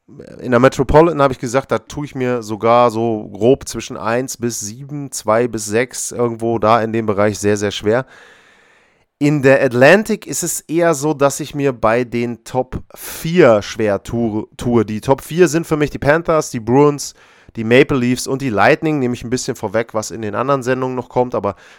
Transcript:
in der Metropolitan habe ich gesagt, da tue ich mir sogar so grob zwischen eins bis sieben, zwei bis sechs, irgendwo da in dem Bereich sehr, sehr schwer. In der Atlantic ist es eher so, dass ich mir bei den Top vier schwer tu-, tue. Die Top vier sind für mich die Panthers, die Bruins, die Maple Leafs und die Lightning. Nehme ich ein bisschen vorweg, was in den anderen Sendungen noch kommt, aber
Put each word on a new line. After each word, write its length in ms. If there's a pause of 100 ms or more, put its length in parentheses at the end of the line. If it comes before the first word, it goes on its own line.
(400)
in 120
der 80
Metropolitan 600
habe 120
ich 60
gesagt, 320
da 80
tue 260
ich 80
mir 300
sogar 480
so 420
grob 340
zwischen 300
eins 400
bis 220
sieben, 520
zwei 360
bis 180
sechs, 460
irgendwo 480
da 220
in 120
dem 140
Bereich 320
sehr, 180
sehr 140
schwer. 340 (1120)
In 240
der 220
Atlantic 640
ist 160
es 180
eher 320
so, 220
dass 240
ich 160
mir 180
bei 300
den 400
Top 400 (100)
vier 720
schwer 400
tu-, 420 (100)
tue. 300
Die 160
Top 220
vier 240
sind 180
für 120
mich 120
die 80
Panthers, 540
die 80
Bruins, 560 (400)
die 80
Maple 340
Leafs 300
und 160
die 80
Lightning. 480
Nehme 160
ich 80
ein 80
bisschen 240
vorweg, 400
was 160
in 100
den 140
anderen 260
Sendungen 340
noch 140
kommt, 240
aber 220 (240)